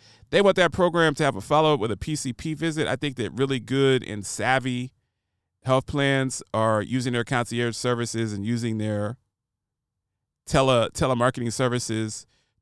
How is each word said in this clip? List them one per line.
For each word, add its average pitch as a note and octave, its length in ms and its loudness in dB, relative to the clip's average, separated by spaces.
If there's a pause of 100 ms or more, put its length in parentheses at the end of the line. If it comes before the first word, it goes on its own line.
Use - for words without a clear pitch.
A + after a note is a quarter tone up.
(300)
they F3 120 4
want G3 160 6
that F3 160 4
program E3 420 2
to D#3+ 80 0
have C3 120 2
a G2 60 -8
follow-up D3+ 380 2
with G#2 120 -2
a G2 60 -4
P D3+ 180 -6
C C3 180 -6
P D#3+ 200 -6
visit. D#3 340 -2
I B2+ 100 0
think C#3+ 180 -4
that G#2 160 -4
really C3 280 -2
good C3 440 2
and G2+ 220 -8
savvy B2 640 -2 (720)
health C3 220 2
plans C#3 580 0 (100)
are A2 280 2
using B2 320 -4
their A#2+ 100 0
concierge A#2+ 540 -2
services A2+ 560 -2
and G2+ 120 -6
using A2+ 340 -2
their G#2+ 380 -4 (1300)
tele-, C3 460 2
telemarketing B2 640 0
services A2+ 720 -4 (340)